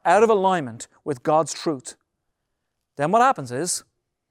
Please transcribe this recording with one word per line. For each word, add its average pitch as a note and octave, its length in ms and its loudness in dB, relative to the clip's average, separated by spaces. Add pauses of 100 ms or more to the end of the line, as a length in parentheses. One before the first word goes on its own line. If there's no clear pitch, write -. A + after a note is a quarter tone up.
out F#3+ 180 6
of A3+ 60 6
alignment F3+ 580 0 (160)
with C#3 200 -8
God's D#3 300 0
truth, - 420 -8 (1000)
then D3 160 -2
what A3+ 100 4
happens E3 300 0
is D3+ 320 -6 (480)